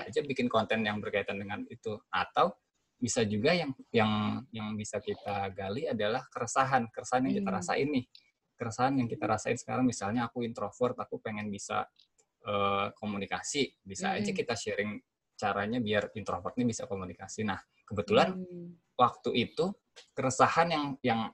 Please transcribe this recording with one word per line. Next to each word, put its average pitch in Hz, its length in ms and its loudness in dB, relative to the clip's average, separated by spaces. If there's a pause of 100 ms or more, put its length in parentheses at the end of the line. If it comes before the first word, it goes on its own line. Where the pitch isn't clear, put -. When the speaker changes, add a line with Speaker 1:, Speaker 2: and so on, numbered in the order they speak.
Speaker 1:
iya. - 80 -8
Speaker 2:
aja 151 160 -2
bikin 131 240 0
konten 110 320 2
yang 104 220 0
berkaitan 101 340 -2
dengan 98 320 -6
itu. 107 400 -8
Atau 135 480 2 (400)
bisa 120 320 0
juga 107 240 4
yang, 156 240 0 (160)
yang, 107 560 2
yang 107 300 -8
bisa 107 180 -6
kita 101 560 -4
gali 101 380 -4
adalah 110 420 0
keresahan, 123 560 2
keresahan - 400 0
yang 202 160 0
kita 190 80 -2
Speaker 1:
Hmm. - 80 0
Speaker 2:
rasain - 300 0
nih. - 160 0 (480)
Keresahan 120 420 0
yang 123 140 2
kita 107 180 -4
rasain 110 320 0
sekarang, 120 240 0
misalnya 117 460 0
aku 123 100 -6
introvert, 117 560 -2
aku - 240 -8
pengen 107 320 -6
bisa, 101 320 -4 (640)
eh, 101 480 2
komunikasi, 101 880 -4
bisa 196 320 -4
aja 202 160 0
Speaker 1:
Mm-mm. 185 80 -2
Speaker 2:
kita 117 160 -2
sharing 104 400 -4 (400)
caranya 202 460 0
biar 208 320 0
introvert 90 420 -4
ini 123 140 2
bisa - 160 -4
komunikasi. 95 560 -8
Nah, 101 160 0 (240)
kebetulan 127 560 4
Speaker 1:
Hmm. 175 400 -12 (160)
Speaker 2:
waktu - 400 4 (160)
itu - 240 0 (400)
keresahan 143 560 4
yang, 151 140 0 (180)
yang 113 180 2 (140)